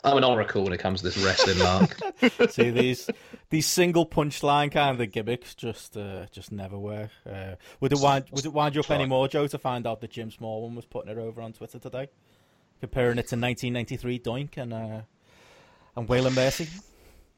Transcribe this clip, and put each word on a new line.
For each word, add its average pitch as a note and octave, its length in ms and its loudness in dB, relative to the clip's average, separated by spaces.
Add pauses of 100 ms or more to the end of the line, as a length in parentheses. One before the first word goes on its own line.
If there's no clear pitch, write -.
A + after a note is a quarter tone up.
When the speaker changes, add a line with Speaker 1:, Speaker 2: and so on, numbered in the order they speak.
Speaker 1:
I'm C#3 140 4
an C3 60 4
oracle A2 400 2
when F#2+ 100 0
it F2 60 -2
comes F#2+ 220 -2
to F2+ 80 -2
this F2 80 -4
wrestling F#2+ 400 2
lark. F#2 400 4 (240)
Speaker 2:
<laughs> A#3+ 300 4
See, A#2+ 180 2
these, B2 400 2 (400)
these D#3 160 2
single F3 400 4
punchline D3 680 2
kind C#3 300 2
of A2+ 100 -2
gimmicks A#2 440 -4
just, - 420 -10
uh, G2 340 -10
just - 200 -16
never G2 260 -10
work. G#2+ 320 -8 (180)
Uh, F#2+ 280 -12 (240)
would C3+ 120 2
it C#3+ 80 4
wind, C#3 320 4
would C#3 140 -6
it D3+ 80 -8
wind D3 220 2
you D3+ 60 0
up - 40 0
Speaker 3:
Try. D3 120 0
Speaker 2:
anymore, C3 300 2
Joe, D3 200 0
to C#3+ 100 -6
find B2 300 -4
out A2+ 140 -6
that A2+ 100 -12
Jim A2+ 180 -10
Smallman A2+ 460 -10
was A#2 100 -14
putting - 260 -10
it A2 60 -10
over A2+ 240 -10
on A2+ 120 -12
Twitter - 260 -16
today, C3 300 -10 (720)
comparing A#2+ 360 2
it A#2 120 -4
to B2+ 60 -4
nineteen B2 380 0
ninety-three B2 460 -4
Doink B2+ 380 -6
and, A#2+ 160 -8
uh, A2 280 -8 (920)
and A#2 120 -6
Waylon B2+ 280 4
Mercy? C3+ 320 2 (720)